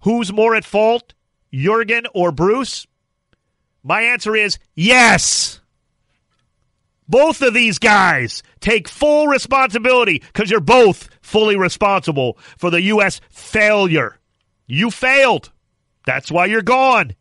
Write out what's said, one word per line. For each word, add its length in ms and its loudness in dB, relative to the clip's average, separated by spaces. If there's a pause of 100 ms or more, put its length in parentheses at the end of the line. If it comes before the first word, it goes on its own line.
Who's 320 -2
more 240 2
at 80 -4
fault, 500 -2 (380)
Jurgen 600 -2
or 180 0
Bruce? 540 -2 (960)
My 180 -2
answer 320 -2
is 240 -2 (160)
yes. 880 2 (1500)
Both 300 2
of 140 0
these 240 0
guys 640 0 (180)
take 260 -2
full 420 0
responsibility 920 0 (160)
'cause 160 -4
you're 100 0
both 480 4 (140)
fully 340 0
responsible 800 -2 (220)
for 120 -4
the 120 -2
U 180 0
S 200 -2 (100)
failure. 880 -2 (480)
You 240 -4
failed. 600 0 (540)
That's 260 -6
why 160 0
you're 160 -2
gone. 580 0